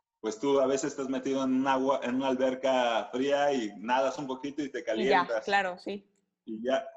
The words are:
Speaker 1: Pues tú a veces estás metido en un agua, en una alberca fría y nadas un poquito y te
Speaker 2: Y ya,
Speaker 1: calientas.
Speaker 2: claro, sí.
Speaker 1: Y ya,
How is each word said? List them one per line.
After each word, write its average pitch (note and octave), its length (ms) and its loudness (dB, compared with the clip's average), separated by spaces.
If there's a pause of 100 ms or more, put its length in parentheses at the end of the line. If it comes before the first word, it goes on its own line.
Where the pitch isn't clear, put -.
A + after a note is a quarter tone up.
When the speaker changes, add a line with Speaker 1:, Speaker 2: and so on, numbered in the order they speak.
(200)
Speaker 1:
Pues G#2+ 200 -4
tú C#3 200 4
a C3 60 4
veces C#3 260 0
estás C3+ 160 -6
metido C3+ 360 -2
en C3 80 2
un C3 160 2
agua, C3 340 2
en B2 140 -2
una C3+ 120 0
alberca B2+ 840 2
fría C#3+ 400 2
y A2+ 260 -2
nadas B2 400 0
un D3 80 -6
poquito C3+ 360 -6
y C3 80 -6
te A#2+ 120 -6 (120)
Speaker 2:
Y A2 120 0
ya, D#3 200 4
Speaker 1:
calientas. A2+ 180 -4
Speaker 2:
claro, F#3+ 340 -2
sí. G3+ 260 -10 (400)
Speaker 1:
Y A2 200 -10
ya, C3+ 180 0 (140)